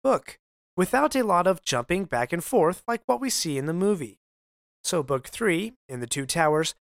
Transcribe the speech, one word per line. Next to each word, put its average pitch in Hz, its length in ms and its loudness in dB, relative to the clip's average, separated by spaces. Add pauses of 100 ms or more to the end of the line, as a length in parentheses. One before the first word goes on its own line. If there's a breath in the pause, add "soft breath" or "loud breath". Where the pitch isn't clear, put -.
book, - 360 0 (360)
without 269 400 2
a 254 80 2
lot 180 220 2
of 185 160 2
jumping 170 440 -2
back 123 280 -2
and 170 100 -4
forth 180 440 2
like 233 180 -4
what 247 160 0
we 262 80 -4
see 151 280 -2
in 135 100 -4
the 160 60 -2
movie. 175 460 -2 (640)
So 165 200 -2
Book 131 240 -2
Three, 208 460 -2 (140)
in 127 120 -10
The 120 80 -6
Two 139 180 -4
Towers, 156 480 2 (200)